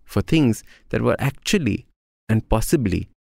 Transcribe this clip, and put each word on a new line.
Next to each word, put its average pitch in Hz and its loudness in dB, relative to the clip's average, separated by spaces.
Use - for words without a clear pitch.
for - -2
things 135 2
that - -2
were 117 0
actually 139 -2
and 110 0
possibly 110 0